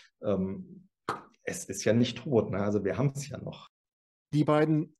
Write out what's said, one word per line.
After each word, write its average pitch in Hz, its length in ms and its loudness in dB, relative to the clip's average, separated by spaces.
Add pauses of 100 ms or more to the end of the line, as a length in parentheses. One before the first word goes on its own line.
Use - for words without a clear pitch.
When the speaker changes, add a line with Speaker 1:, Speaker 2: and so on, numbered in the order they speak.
(220)
Speaker 1:
Ähm, - 640 -4 (560)
es - 220 -8
ist - 180 -8
ja 107 100 4
nicht 120 240 2
tot, 120 320 2
ne? 92 80 -2
Also 101 260 0
wir 92 140 -2
haben's 139 300 -2
ja - 100 -10
noch. - 300 -12 (640)
Speaker 2:
Die 147 100 4
beiden 151 560 2